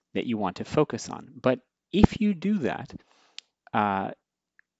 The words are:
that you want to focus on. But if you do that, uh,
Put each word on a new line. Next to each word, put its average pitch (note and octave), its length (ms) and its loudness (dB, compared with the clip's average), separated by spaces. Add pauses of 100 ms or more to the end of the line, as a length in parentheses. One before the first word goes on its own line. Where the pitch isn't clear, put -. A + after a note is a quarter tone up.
(140)
that F#2+ 120 -2
you A#2 120 -2
want G2+ 200 -4
to A2 80 -8
focus - 440 0
on. - 200 -12 (120)
But B2+ 180 2 (320)
if G#3 280 6
you G#3 140 2
do F#3+ 260 -2
that, B2 340 -4 (800)
uh, G3 380 0 (680)